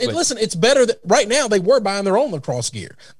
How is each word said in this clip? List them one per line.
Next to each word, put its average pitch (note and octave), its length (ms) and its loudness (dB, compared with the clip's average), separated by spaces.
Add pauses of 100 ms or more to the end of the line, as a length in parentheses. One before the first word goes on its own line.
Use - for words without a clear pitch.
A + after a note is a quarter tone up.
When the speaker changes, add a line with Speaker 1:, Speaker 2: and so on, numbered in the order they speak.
Speaker 1:
but A#3 80 -4
Speaker 2:
listen, D4+ 240 -2
it's G#3+ 160 -2
better A#3+ 320 4
that - 180 -2
right G#3+ 220 2
now B3+ 220 0
they G#3 100 2
were A3+ 220 2
buying G3+ 240 -4
their G3 120 2
own C4+ 140 0
lacrosse C3 400 -6
gear. - 260 -14 (240)